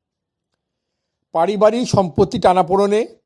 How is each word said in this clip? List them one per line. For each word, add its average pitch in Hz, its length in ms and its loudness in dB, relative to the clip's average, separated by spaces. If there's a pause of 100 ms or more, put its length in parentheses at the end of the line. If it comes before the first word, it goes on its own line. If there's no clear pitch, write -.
(1300)
পারিবারিক 214 560 0
সম্পত্তি 190 500 0
টানাপোড়েনে 196 680 0 (200)